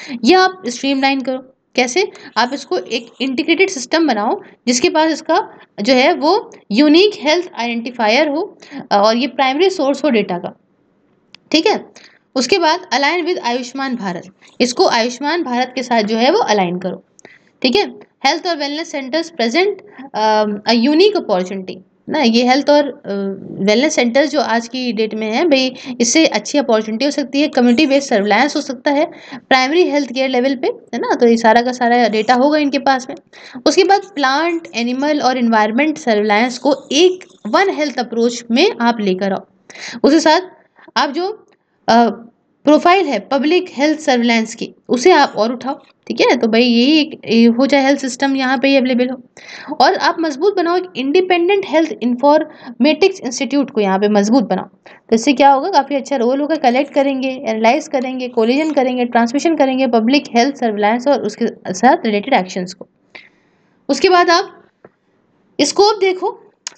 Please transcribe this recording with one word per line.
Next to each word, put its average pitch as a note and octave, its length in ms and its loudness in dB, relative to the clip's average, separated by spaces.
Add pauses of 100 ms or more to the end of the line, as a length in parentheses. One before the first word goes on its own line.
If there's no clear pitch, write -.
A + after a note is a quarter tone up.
(240)
ये D4+ 120 6
आप F#4 320 2
streamline C4+ 540 -2
करो। C4 160 -6 (380)
कैसे? D4+ 360 0 (260)
आप B3 160 0
इसको F4+ 240 -6
एक A#3 300 -8 (140)
integrated C#4 480 0
system D#4 380 -2
बनाओ B3 340 -2 (260)
जिसके B3 220 0
पास D#4+ 220 0
इसका E4 380 -2 (320)
जो B3 120 0
है C4 200 4
वो E4+ 380 -2 (200)
unique D4+ 400 4 (100)
health D#4+ 280 -2 (100)
identifier A#3 680 -2
हो, E4 300 -6 (340)
अ, G#3 40 4
और A3 220 2
ये C4 100 -2
primary C#4+ 420 0
source C#4 340 -2
हो D4+ 60 2
data G#3 280 0
का। - 220 -12 (920)
ठीक - 160 2
है, E4 180 -2 (500)
उसके C4+ 240 0
बाद E4+ 200 0 (140)
align D4 320 -2
with F4 180 -4
आयुष्मान B3+ 520 -6
भारत, F#3+ 280 -8 (380)
इसको B3 260 2
आयुष्मान C#4 560 -2
भारत B3+ 320 -4
के C4+ 80 -4
साथ A#3 200 0
जो A3 140 -2
है B3 140 2
वो G4+ 80 2
अलाइन F#3 380 0
करो। - 280 -10 (560)
ठीक A#3 140 2
है, E4+ 180 -2 (320)
health D#4+ 220 -2
और E4+ 80 -2
wellness D4 400 -8
centers D4 360 -6 (100)
present, E4 320 0 (420)
अम, G#3+ 440 0 (100)
a A#3 60 4 (140)
unique F4+ 320 2
opportunity F#3 540 -4 (340)
ना, D4+ 100 -4
ये A#3+ 280 2
health C#4 220 2
और, D4 140 4
अ, - 280 -10 (520)
wellness A#3+ 320 2
centers C4+ 340 0
जो D4 100 -2
आज A#3 280 -2
की B3+ 260 -6
date G#3+ 220 -4
में A3 160 -6
है C4+ 140 0
भाई, C4 300 2 (260)
इससे D#4 240 2
अच्छी G#3+ 320 -2
opportunity A3 480 0
हो D4 60 0
सकती C#4 300 -4
है, D4+ 60 2
कम्युनिटी B3 380 2
बेस्ड C4+ 220 2
surveillance G#3+ 480 2
हो D4+ 60 -4
सकता C#4 300 -4
है D4 140 0 (440)
primary C4+ 340 2
health C#4+ 300 -2
care C4 160 -2
level C4 260 0
पे, C4 120 -4
है A#4+ 300 -8
ना, A4+ 180 -2
तो A#3+ 120 4
ये A#3 100 4
सारा A3+ 240 4
का B3 100 -2
सारा A#3+ 360 2
data G#3+ 260 0
होगा C#4+ 240 2
इनके C#4+ 220 0
पास C4 300 0
में। C#4 60 -14 (500)
उसके D#4+ 180 4
बाद G4 180 2
प्लांट, D#4+ 760 -2
animal C4 460 -2
और B3+ 160 0
environment A#3 600 0
surveillance G#3+ 600 0
को - 180 0 (160)
एक F4+ 320 2 (240)
one E4+ 220 2
health C#4+ 300 -4
approach A#3+ 520 -2
में D#4+ 200 2 (100)
आप A#3 180 0
लेकर G3 340 -2
आओ। - 120 -8 (580)
उसके D4 160 6
साथ D#4+ 220 4 (560)
आप C#4 120 0
जो, F4+ 360 -8 (440)
अ, A#3 200 6 (540)
प्रोफाइल F4 420 4
है C4 140 -4
पब्लिक D4+ 500 0
हेल्थ D4 300 -2
सर्विलांस A#3 560 0
की, - 180 -12 (160)
उसे B3 220 4
आप D4+ 260 4
और A3+ 160 -2
उठाओ। B3 280 -10 (260)
ठीक A#3 140 -4
है, G4+ 160 2
तो A#3+ 100 0
भाई A3+ 160 2
यही B3 360 2
एक, - 260 -4
ये A#3 200 4
हो A#3 200 4
जाए C#4 180 2
हेल्थ C#4 160 2
सिस्टम C4+ 360 -4
यहाँ C4+ 220 -2
पे C#4 200 2
अवेलेबल B3+ 320 0
हो। C4 140 -12 (580)
और D4+ 140 4
आप D#4+ 240 -2
मजबूत E4 360 -2
बनाओ F4 220 0
एक F4+ 60 -2 (120)
इंडिपेंडेंट F4+ 720 0
हेल्थ D#4 220 0 (140)
इन्फॉर्मेटिक्स D4 1160 0
इंस्टीट्यूट B3+ 500 -4
को A3 100 -2
यहाँ F#3+ 180 0
पे G#3 100 2
मजबूत G#3 340 2
बनाओ। F#3 220 -4 (440)
तो A3+ 60 2
इससे A#3 180 2
क्या C#4 160 6
होगा, C#4 200 2
काफ़ी C#4+ 260 0
अच्छा C#4 200 -4
रोल C4 260 0
होगा, D4 140 -2
कलेक्ट C#4 380 0
करेंगे, C4+ 360 -2 (180)
एनालाइज A3+ 400 0
करेंगे, B3+ 400 -4
कोलिजन B3 440 0
करेंगे, B3+ 340 0
ट्रांसमिशन A#3+ 500 0
करेंगे C4+ 320 2
पब्लिक A#3+ 360 2 (120)
हेल्थ C4+ 200 2
सर्विलांस A3+ 520 -2
और C#4 140 2
उसके - 520 -6
साथ C4 320 4
रिलेटेड G#3 280 -2
एक्शंस F#3 400 -2
को। - 140 -20 (1000)
उसके F#4 200 2
बाद F4 200 4
आप F4 340 -2 (960)
स्कोप G4+ 380 2
देखो F#4+ 400 -4 (380)